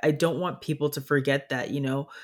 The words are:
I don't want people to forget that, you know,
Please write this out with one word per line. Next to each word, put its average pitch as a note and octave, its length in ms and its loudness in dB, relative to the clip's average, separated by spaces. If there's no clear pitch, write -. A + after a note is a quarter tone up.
I G3 80 4
don't D#3+ 300 2
want F3 220 -4
people D3 300 -2
to C#3+ 100 -6
forget C#3 480 2
that, B2+ 200 -2
you C#3 100 -2
know, C#3 300 -2